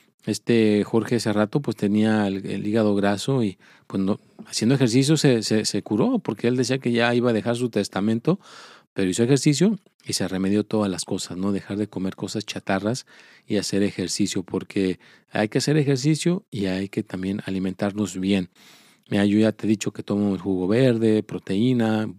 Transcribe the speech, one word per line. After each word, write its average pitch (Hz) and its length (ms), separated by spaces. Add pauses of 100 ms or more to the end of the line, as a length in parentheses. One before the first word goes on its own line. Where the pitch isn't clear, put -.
(280)
este 107 560
Jorge 113 320
hace 110 160
rato, 104 300
pues 117 160
tenía 107 500
el, 98 180
el 101 220
hígado 107 280
graso 101 480
y 95 140 (300)
pues 98 160
no, 98 160 (260)
haciendo 123 300
ejercicio 131 420
se, 123 240
se, 107 240
se - 180
curó 214 360
porque 117 280
él 123 100
decía 127 220
que 123 120
ya 120 240
iba 120 140
a 117 40
dejar 113 220
su 120 140
testamento, 110 680 (540)
pero 95 160
hizo 117 140
ejercicio 143 560 (260)
y - 80
se 95 140
remedió 95 380
todas 104 260
las 90 140
cosas, 92 320
¿no? 98 140
Dejar 98 260
de 104 100
comer 95 280
cosas - 300
chatarras 98 600 (420)
y 107 100
hacer 98 260
ejercicio, 95 600
porque 92 560 (320)
hay 107 160
que 131 120
hacer 147 180
ejercicio 147 760
y 101 140
hay 92 240
que 107 140
también 95 420
alimentarnos 95 720
bien. 95 300 (600)
Mira, 101 140
yo 101 160
ya 110 140
te - 120
he 101 40
dicho - 240
que - 100
tomo 101 300
el 87 80
jugo 92 260
verde, 113 560
proteína, 110 840 (120)